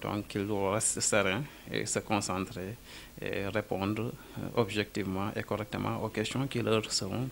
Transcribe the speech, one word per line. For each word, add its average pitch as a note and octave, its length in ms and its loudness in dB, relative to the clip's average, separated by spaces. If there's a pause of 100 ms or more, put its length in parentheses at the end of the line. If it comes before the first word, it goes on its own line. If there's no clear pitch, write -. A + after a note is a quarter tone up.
donc G2+ 260 0
qu'ils G2+ 200 0 (260)
restent - 280 2
sereins G2+ 420 4 (280)
et G#2+ 140 0
se - 140 0
concentrer F#2+ 760 0 (460)
et G2 320 -2
répondre, G#2 580 2 (280)
euh, F#2+ 160 -4
objectivement G2+ 800 0
et A2 80 -2
correctement G#2 600 -2
aux G#2+ 60 0
questions A#2 380 -2
qui A#2+ 140 -2
leur G#2+ 300 2
seront G#2 400 -2